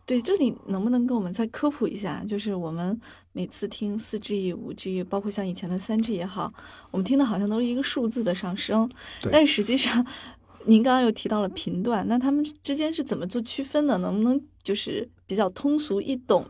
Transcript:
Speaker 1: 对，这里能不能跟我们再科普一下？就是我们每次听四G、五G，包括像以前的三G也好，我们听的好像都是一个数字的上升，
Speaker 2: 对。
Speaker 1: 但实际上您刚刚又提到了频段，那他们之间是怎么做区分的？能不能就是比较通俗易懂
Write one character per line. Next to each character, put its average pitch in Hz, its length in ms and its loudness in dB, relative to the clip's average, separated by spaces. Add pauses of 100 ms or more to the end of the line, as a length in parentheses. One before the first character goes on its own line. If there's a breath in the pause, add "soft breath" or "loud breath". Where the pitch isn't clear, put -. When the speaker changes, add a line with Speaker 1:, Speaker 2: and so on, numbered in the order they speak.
Speaker 1:
对， 254 160 0
这 359 140 0
里 349 180 2 (140)
能 190 160 -2
不 233 80 0
能 247 160 2
跟 247 100 0
我 220 60 0
们 180 100 -4
再 226 140 -2
科 294 240 -2
普 262 160 -2
一 - 100 -4
下？ 180 300 -6
就 208 100 -4
是 208 160 -4
我 175 200 -4
们 180 280 -4 (300 soft breath)
每 180 160 -6
次 - 220 -6
听 208 280 -4
四 220 220 -6
G、 196 340 -4
五 170 200 -10
G， 185 320 -6
包 196 160 -2
括 202 100 -4
像 202 160 -4
以 180 80 -4
前 180 160 -8
的 180 80 -2
三 220 240 -2
G 226 100 -2
也 175 140 -4
好， 185 260 -6 (380 soft breath)
我 - 80 -2
们 190 60 0
听 247 120 2
的 277 80 6
好 214 140 0
像 202 100 0
都 220 120 0
是 247 40 2
一 240 80 0
个 247 80 0
数 269 280 0
字 233 160 -2
的 175 100 2
上 180 220 -4
升， 220 340 2 (320 loud breath)
Speaker 2:
对。 - 80 -2
Speaker 1:
但 302 160 8
实 - 160 2
际 233 160 2
上 233 260 2 (640 loud breath)
您 220 160 10
刚 254 100 6
刚 254 100 6
又 233 100 6
提 214 160 -6
到 214 120 2
了 196 100 0
频 180 340 -4
段， 220 240 2
那 233 100 4
他 269 140 2
们 294 120 2 (200)
之 277 100 -2
间 311 180 0
是 320 100 -2
怎 220 140 -2
么 143 80 -4
做 208 180 -4
区 254 200 -6
分 294 240 0
的？ 247 120 2
能 180 180 -2
不 214 80 4
能 254 160 4 (220)
就 196 120 -2
是 - 340 -4 (160)
比 190 120 -2
较 202 140 4
通 285 280 0
俗 202 220 -2
易 269 160 -2
懂 196 340 2